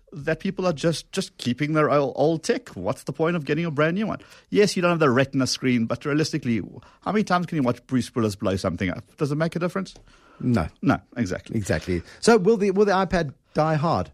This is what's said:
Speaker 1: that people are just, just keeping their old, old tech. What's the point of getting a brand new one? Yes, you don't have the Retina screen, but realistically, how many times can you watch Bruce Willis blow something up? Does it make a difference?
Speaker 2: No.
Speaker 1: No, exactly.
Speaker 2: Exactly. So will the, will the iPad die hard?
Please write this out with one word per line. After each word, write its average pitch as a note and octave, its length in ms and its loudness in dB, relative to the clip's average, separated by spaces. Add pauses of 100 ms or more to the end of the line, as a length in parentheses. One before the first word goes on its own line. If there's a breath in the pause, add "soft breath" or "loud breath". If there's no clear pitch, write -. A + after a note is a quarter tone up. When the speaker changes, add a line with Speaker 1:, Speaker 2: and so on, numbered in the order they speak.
(120)
Speaker 1:
that D#3 300 -6
people F#3 260 -4
are F3 60 0
just, D#3 400 -4
just - 240 -6
keeping D3 360 -4
their D3+ 160 4
old, C#3 280 2
old D#3 260 2
tech. B3+ 320 -2
What's F#2+ 280 -6
the D3 100 -8
point E3+ 240 0
of C#3+ 80 -6
getting D3+ 180 -2
a E3 80 -4
brand D3+ 240 0
new G#3+ 100 -4
one? - 140 -6 (300 loud breath)
Yes, G3+ 260 4
you F3+ 60 -2
don't F3 100 4
have E3+ 80 2
the D3+ 100 6
Retina C3 380 2
screen, B2 380 0
but A2+ 180 -4
realistically, C#3+ 580 -2 (440 soft breath)
how F3+ 80 -2
many G#3+ 100 2
times F3+ 220 0
can E3 100 -6
you D3 80 0
watch A#2 240 -2
Bruce B2 260 -2
Willis G#2+ 220 0
blow F#2+ 220 0
something F2+ 320 -2
up? - 260 -10
Does C#3+ 160 -2
it D3 40 -2
make D#3 200 -2
a E3+ 40 -4
difference? F3+ 360 -6 (440 soft breath)
Speaker 2:
No. G#2+ 280 0 (140)
Speaker 1:
No, - 180 2 (160)
exactly. - 400 -4
Speaker 2:
Exactly. F2+ 460 -2 (180 loud breath)
So A#3 180 6
will G#3 200 4
the, G3 140 0
will G3+ 140 4
the G3 60 2
iPad F3+ 440 0 (180)
die D#3 220 2
hard? C#3 380 0